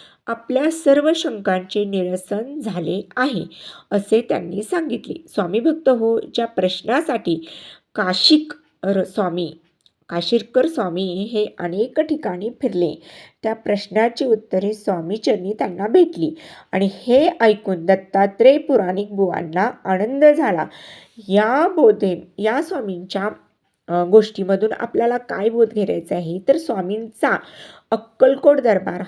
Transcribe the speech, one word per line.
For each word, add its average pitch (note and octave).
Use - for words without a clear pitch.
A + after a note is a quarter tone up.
"आपल्या B3+
सर्व D4
शंकांचे G#3
निरसन G3+
झाले F3
आहे," B3+
असे A3
त्यांनी F3+
सांगितले. -
"स्वामी F#3+
भक्त D#4+
हो, A3+
ज्या -
प्रश्नासाठी G#3+
काशिक A3+
र-, F#3+
स्वामी, F3
काशीरकर G#3
स्वामी F#3+
हे G#3
अनेक G3
ठिकाणी G#3
फिरले, F3
त्या A3
प्रश्नाची A3
उत्तरे G#3+
स्वामीचरणी G3
त्यांना G3
भेटली." A#3
आणि F#3+
हे C#4
ऐकून G#3
दत्तात्रेय G3
पुराणिक G3+
बुवांना F#3
आनंद A3
झाला. C4+
या A3+
बोधे-, G#3
या A3
स्वामींच्या, G3
अ, F3
गोष्टीमधून G3
आपल्याला A#3
काय G#3+
बोध A3+
घ्यायचा F#3
आहे, F3
तर C#4+
स्वामींचा A3
अक्कलकोट A3
दरबार F#3+